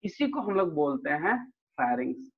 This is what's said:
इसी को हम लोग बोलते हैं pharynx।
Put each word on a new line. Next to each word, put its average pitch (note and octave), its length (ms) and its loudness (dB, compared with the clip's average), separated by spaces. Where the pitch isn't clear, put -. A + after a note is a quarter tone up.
इसी C4+ 240 -2
को C#4+ 120 -2
हम G3+ 160 0
लोग F#3 180 2
बोलते C#3+ 360 0
हैं F#3+ 420 0
pharynx। B2+ 880 -4